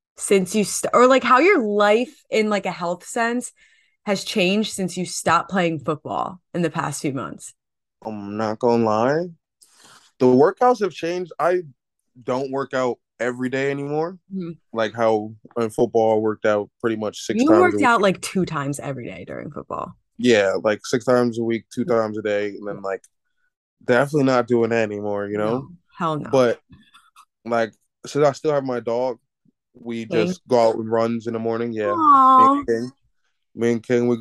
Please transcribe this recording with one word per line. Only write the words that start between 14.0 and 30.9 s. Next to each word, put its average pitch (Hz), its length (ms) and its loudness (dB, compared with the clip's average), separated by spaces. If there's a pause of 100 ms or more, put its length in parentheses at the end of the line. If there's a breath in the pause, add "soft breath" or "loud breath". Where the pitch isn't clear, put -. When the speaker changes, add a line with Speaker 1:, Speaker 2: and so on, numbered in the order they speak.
Speaker 1:
Mm-hmm. 175 180 -8 (220)
Speaker 2:
Like 110 200 -2
how 110 400 0 (240)
in 113 140 -2
football 110 460 2
I - 20 2
worked 110 260 -2
out 104 240 0 (120)
pretty 113 160 -2
much 104 240 -6
six 226 220 -2
Speaker 1:
You - 20 2
Speaker 2:
times 339 280 6
a - 40 -2
Speaker 1:
worked - 20 0
Speaker 2:
week. 277 80 2
Speaker 1:
out, 233 140 2
like, 196 200 0
two 185 240 -2
times 143 340 -6
every 131 260 -10
day - 200 -14
during 64 260 -12
football. - 440 -10 (220)
Speaker 2:
Yeah, 104 460 4
like, 107 220 0
six 123 200 -2
times 120 340 2
a 117 40 -2
week, 113 300 -4
two 123 100 -4
Speaker 1:
Yeah. 117 100 -2
Speaker 2:
times 110 240 0
a 107 40 -8
day, 104 280 -2
and 101 180 -12
then, 101 100 -8
Speaker 1:
Yeah. 98 40 -16
Speaker 2:
like, 98 220 -6 (800)
definitely 139 420 2
not 123 220 2
doing 117 240 2
that 117 120 2
anymore, 104 440 -4
you 104 100 -4
know? 110 240 -2
Speaker 1:
No, - 80 -16 (280)
hell 160 220 -2
no. - 120 -12
Speaker 2:
But, 127 300 4 (840 soft breath)
like, 117 280 -2 (320)
since 147 200 0
I 139 80 4
still 156 200 -4
have 139 120 -2
my 123 160 -4
dog, 120 380 -4 (540)
we 117 360 -10
Speaker 1:
King? 147 260 0
Speaker 2:
just - 120 -20
go 123 120 4 (100)
out 110 80 -2
and 113 140 -6